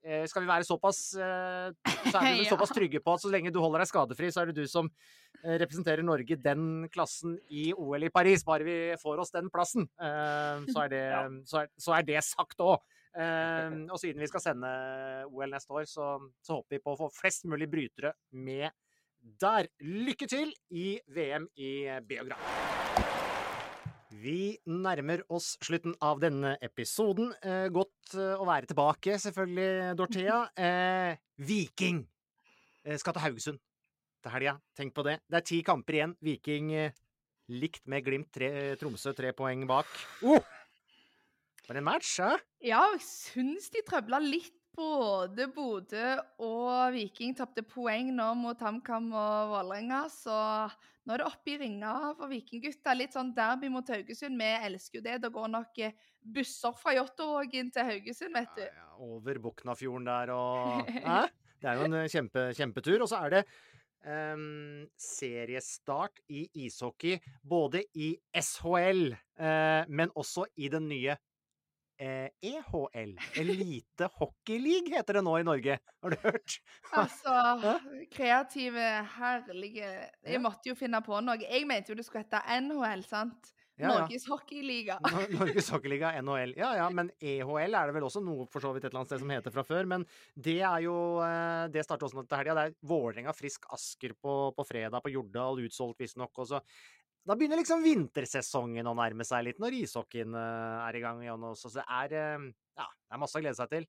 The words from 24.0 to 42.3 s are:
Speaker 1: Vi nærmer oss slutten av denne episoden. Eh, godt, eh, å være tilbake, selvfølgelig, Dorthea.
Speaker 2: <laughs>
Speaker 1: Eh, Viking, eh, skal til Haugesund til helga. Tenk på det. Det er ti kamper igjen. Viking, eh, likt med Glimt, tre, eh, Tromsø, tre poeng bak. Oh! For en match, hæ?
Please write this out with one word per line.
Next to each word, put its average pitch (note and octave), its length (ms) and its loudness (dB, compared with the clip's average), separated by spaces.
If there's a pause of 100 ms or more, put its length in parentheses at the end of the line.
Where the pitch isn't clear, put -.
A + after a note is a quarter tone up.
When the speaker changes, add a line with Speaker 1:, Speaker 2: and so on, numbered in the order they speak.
Speaker 1:
Vi E3 500 -2
nærmer E3+ 640 -2
oss - 320 -4
slutten E3 400 -2
av D3 240 4
denne C#3 380 2
episoden. G3+ 800 0
Eh, F#3+ 280 -2
godt, F#3 460 0
eh, F#3+ 220 0
å F#3+ 100 0
være D3 240 4
tilbake, D#3 480 4
selvfølgelig, F#3 800 0
Dorthea. G3 420 2 (120)
Speaker 2:
<laughs> - 60 -14
Speaker 1:
Eh, F3+ 600 2 (180)
Viking, F3 720 0 (840)
eh, D3+ 100 -4
skal E3+ 160 -2
til D#3+ 100 -2
Haugesund C#3 360 -4 (640)
til A#2 80 -10
helga. C3+ 220 0 (160)
Tenk C#3 240 -8
på D3 100 -2
det. D3 180 0
Det E3 140 -2
er E3+ 80 2
ti E3+ 180 0
kamper D#3 360 2
igjen. D#3+ 220 0
Viking, D3+ 520 -2
eh, D#3 220 -2 (540)
likt C3 380 -6
med C3+ 180 -2
Glimt, C#3 280 -2
tre, C3 200 -2 (100)
eh, C#3 140 -2
Tromsø, C3 360 -6
tre B2+ 200 -2
poeng C3 340 -2
bak. C3 240 4 (300)
Oh! C#4 200 10 (1200)
For B2 120 -10
en C#3 80 -2
match, G3 340 2
hæ? G#3+ 180 4 (240)